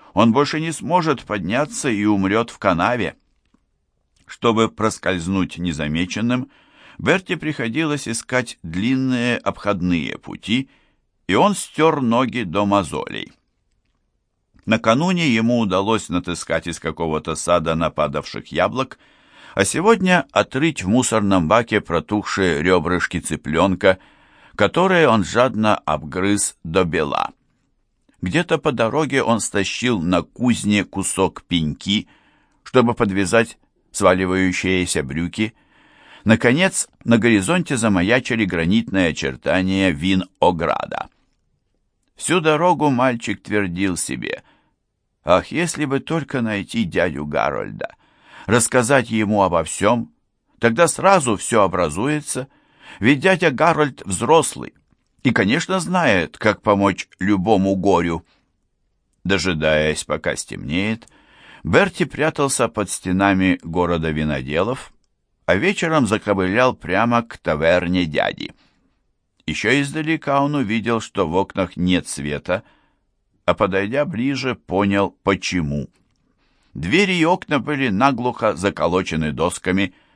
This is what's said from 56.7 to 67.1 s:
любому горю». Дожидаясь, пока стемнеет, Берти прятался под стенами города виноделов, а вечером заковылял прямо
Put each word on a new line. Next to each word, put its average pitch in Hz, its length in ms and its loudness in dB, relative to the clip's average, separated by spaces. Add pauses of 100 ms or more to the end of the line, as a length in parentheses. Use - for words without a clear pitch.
любому 98 580 2
горю». 87 480 0 (1000)
Дожидаясь, 78 800 0
пока 76 320 -4
стемнеет, 95 720 -6 (560)
Берти 180 400 0
прятался 139 640 -2
под 104 220 -4
стенами 92 720 0
города 85 480 -2
виноделов, 78 800 -2 (540)
а 90 100 4
вечером 160 500 0
заковылял 101 680 2
прямо 117 480 0